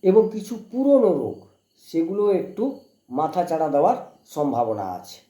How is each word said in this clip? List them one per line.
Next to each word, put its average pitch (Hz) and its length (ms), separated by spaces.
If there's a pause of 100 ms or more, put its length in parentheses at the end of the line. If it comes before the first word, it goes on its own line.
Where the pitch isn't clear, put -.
এবং 202 180 (120)
কিছু 220 200 (160)
পুরনো 262 400 (120)
রোগ, 107 140 (500)
সেগুলো 175 380 (160)
একটু - 240 (460)
মাথাচাড়া 160 640
দেওয়ার 143 220 (380)
সম্ভাবনা 120 500 (120)
আছে। - 220 (120)